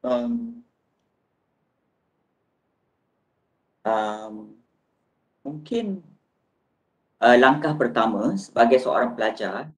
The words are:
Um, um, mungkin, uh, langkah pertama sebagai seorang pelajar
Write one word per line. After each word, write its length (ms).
Um, 640
um, 720
mungkin, 560
uh, 160
langkah 400
pertama 640
sebagai 400
seorang 320
pelajar 640